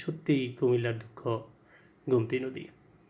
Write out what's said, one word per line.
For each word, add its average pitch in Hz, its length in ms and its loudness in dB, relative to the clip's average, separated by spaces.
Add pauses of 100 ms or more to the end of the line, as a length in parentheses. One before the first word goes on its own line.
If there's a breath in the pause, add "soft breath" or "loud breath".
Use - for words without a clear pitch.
সত্যিই 147 440 0 (120)
কুমিল্লার 120 460 2
দুঃখ - 180 -18 (840 soft breath)
গুমতি 127 380 2
নদী। 131 180 -8 (460)